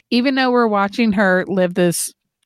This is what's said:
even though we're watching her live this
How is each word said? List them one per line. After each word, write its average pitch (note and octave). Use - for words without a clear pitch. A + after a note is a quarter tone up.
even B3
though C4
we're B3
watching G3+
her F#3
live F3+
this F3